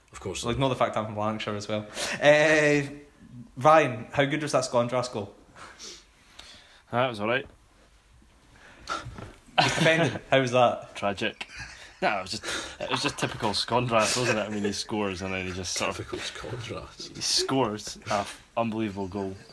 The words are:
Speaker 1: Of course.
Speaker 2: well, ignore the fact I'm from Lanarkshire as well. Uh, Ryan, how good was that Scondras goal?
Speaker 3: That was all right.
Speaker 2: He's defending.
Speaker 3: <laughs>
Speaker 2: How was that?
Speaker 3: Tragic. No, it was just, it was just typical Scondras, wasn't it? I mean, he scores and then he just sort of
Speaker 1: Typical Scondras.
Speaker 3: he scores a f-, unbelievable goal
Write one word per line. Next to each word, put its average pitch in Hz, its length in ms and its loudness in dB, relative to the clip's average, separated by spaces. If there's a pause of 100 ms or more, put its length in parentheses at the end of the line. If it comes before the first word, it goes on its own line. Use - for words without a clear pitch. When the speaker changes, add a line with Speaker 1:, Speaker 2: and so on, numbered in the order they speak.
(120)
Speaker 1:
Of - 80 -16
course. - 240 -6
Speaker 2:
well, 117 80 0
ignore 131 160 2
the 123 80 0
fact 113 220 0
I'm 107 80 -2
from 110 100 -8
Lanarkshire 107 400 -2
as 104 100 -8
well. 107 200 -4 (360)
Uh, 151 600 6 (760)
Ryan, 131 560 6
how 143 140 4
good 151 160 -2
was 143 100 -4
that 131 120 4
Scondras 123 460 0
goal? 104 240 -6 (1600)
Speaker 3:
That 123 160 2
was 110 120 -6
all 104 80 0
right. - 180 0 (2250)
Speaker 2:
He's 127 140 2
defending. 160 480 4
Speaker 3:
<laughs> - 60 -6
Speaker 2:
How 135 120 6
was 123 100 0
that? 120 420 4
Speaker 3:
Tragic. 101 540 -4 (540)
No, 113 160 2
it 92 40 -6
was 95 100 -10
just, 110 120 -6 (340)
it 90 120 -6
was 123 120 -2
just 143 160 -2
typical 120 340 -2
Scondras, 117 600 2
wasn't 120 260 0
it? - 20 0
I 101 80 -4
mean, 107 120 -4
he 101 100 0
scores 98 500 -4
and 95 100 -4
then 95 140 -4
he 92 60 -6
just 90 200 -6
sort 98 160 -2
of 92 80 -6
Speaker 1:
Typical 110 220 -8
Scondras. - 1000 -10
Speaker 3:
he - 60 -10
scores 123 760 0 (120)
a 107 60 0
f-, - 260 -6 (160)
unbelievable 110 500 -2
goal 95 260 -6 (180)